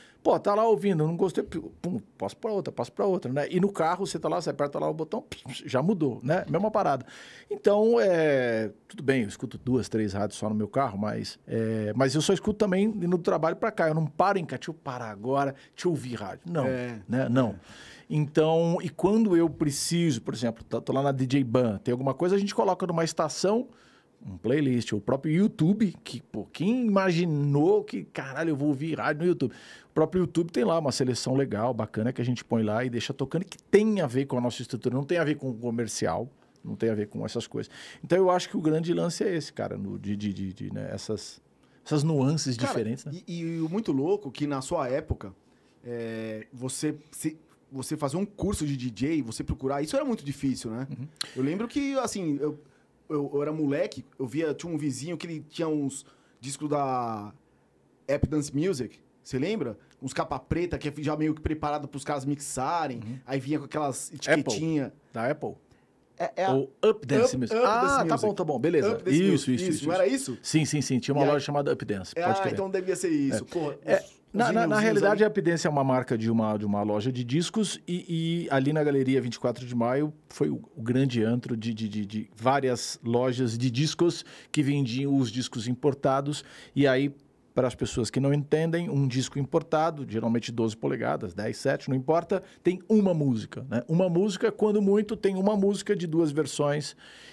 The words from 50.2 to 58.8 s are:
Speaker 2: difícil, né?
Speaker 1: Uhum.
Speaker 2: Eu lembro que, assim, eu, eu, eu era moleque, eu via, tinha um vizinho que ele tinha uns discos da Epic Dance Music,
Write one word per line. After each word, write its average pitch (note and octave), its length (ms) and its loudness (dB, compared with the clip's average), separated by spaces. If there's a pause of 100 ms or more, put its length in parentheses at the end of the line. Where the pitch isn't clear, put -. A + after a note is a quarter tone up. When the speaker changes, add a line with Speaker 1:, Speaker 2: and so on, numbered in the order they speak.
Speaker 2:
difícil, C3+ 460 -2
né? B2 220 -6
Speaker 1:
Uhum. C#3+ 160 -10 (280)
Speaker 2:
Eu B2+ 60 -4
lembro F#3 260 -2
que, C#4 280 -2
assim, F#3 440 -2
eu, D3 200 -2 (500)
eu, C#3+ 240 -2
eu C#3+ 80 2
era D3 100 -2
moleque, D3+ 540 -2 (120)
eu C3+ 80 -4
via, D3 280 -2
tinha E3+ 180 -8
um D#3+ 60 -4
vizinho C#3+ 400 -4
que E3 80 -8
ele D#3 240 -8
tinha E3 180 -4
uns D3 380 -2 (340)
discos C#3 300 -8
da B2 640 -2 (760)
Epic C3+ 220 0
Dance C#3 260 -2
Music, C#3+ 440 -2 (240)